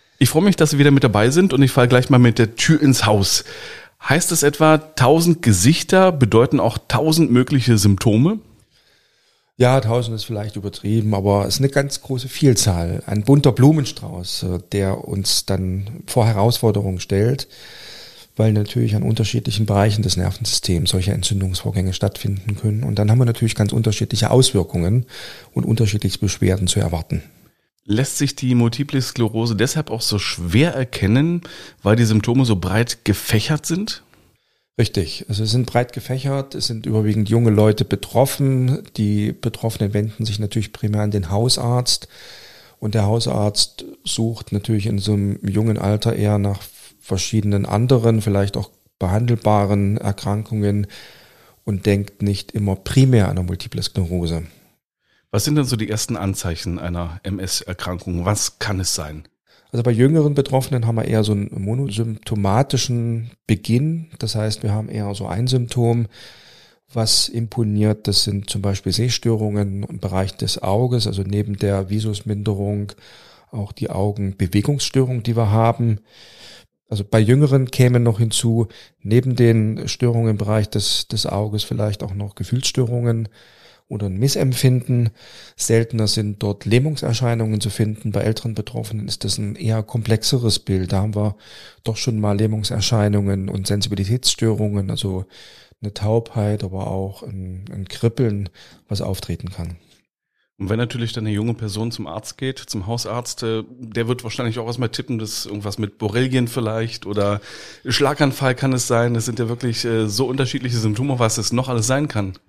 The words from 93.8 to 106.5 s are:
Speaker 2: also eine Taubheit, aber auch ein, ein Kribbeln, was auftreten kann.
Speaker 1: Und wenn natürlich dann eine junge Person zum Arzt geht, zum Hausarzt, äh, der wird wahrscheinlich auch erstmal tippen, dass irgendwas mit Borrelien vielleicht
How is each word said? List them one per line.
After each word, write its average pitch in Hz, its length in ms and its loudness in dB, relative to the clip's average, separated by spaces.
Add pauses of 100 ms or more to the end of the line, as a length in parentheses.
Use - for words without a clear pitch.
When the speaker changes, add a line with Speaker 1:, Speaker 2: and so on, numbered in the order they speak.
Speaker 2:
also 95 360 -4 (560)
eine 107 100 -8
Taubheit, 107 720 0
aber 95 220 -8
auch 95 380 -6
ein, 92 460 -12
ein 98 160 -10
Kribbeln, 110 640 -2 (400)
was 101 140 -6
auftreten 90 480 -6
kann. 85 260 -10 (800)
Speaker 1:
Und 98 120 -4
wenn 110 80 0
natürlich 117 340 -4
dann 110 140 -6
eine 107 80 -2
junge 110 180 -2
Person 113 400 -6
zum 104 140 -10
Arzt 82 320 -12
geht, 131 220 -6
zum 92 260 -10
Hausarzt, 117 560 -6
äh, 113 260 -4
der 117 400 -6
wird 123 160 -4
wahrscheinlich 120 340 -4
auch 113 80 -6
erstmal 120 220 -4
tippen, 127 300 -6
dass 110 260 -8
irgendwas 104 320 -8
mit 107 220 -6
Borrelien 123 500 0
vielleicht 113 560 -6